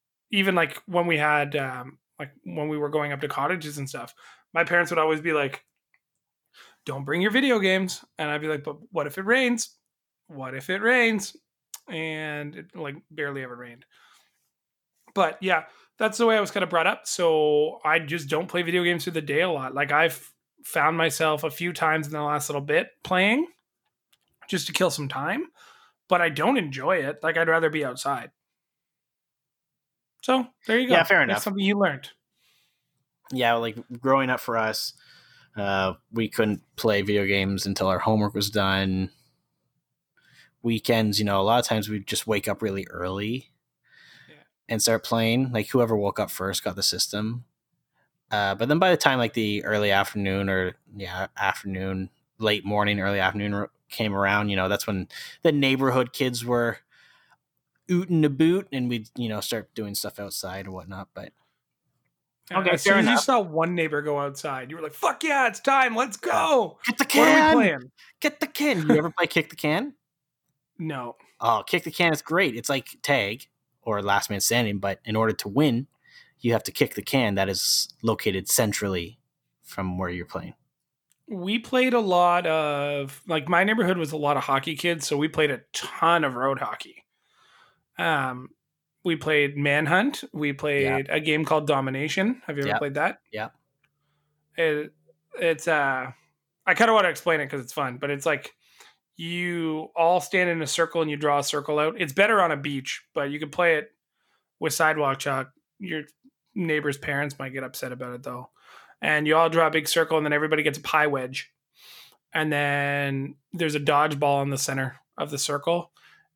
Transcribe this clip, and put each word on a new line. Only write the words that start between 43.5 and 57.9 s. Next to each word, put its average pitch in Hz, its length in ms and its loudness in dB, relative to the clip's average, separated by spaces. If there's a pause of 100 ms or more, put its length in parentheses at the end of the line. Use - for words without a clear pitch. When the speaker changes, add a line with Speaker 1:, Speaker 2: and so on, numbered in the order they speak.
Speaker 1:
Yeah. 151 160 -20 (260)
Speaker 2:
and 110 120 -2
start 113 220 2
playing. 117 480 0
Like, 107 180 -2
whoever 117 260 2
woke 101 240 -2
up 98 120 -4
first 95 320 -6
got 92 120 -6
the 98 80 -6
system. 110 640 -4 (840)
Uh, 101 240 0
but 117 140 -2
then 151 100 2
by 185 120 4
the 170 60 4
time, 131 220 2
like, 117 140 0
the 104 320 -2
early 104 260 0
afternoon 98 580 0
or, 92 260 -2 (200)
yeah, 95 320 -8 (100)
afternoon, 95 720 -4 (300)
late 104 260 0
morning, 104 340 0
early 98 200 0
afternoon 101 340 0
r-, 101 180 -4 (180)
came 107 260 -4
around, 101 340 2
you 101 60 0
know, 95 140 0
that's 101 180 -2
when 95 200 -4 (360)
the 165 80 6
neighborhood 135 640 2
kids 123 320 -2
were 120 340 0 (1080)
ootin' 180 320 2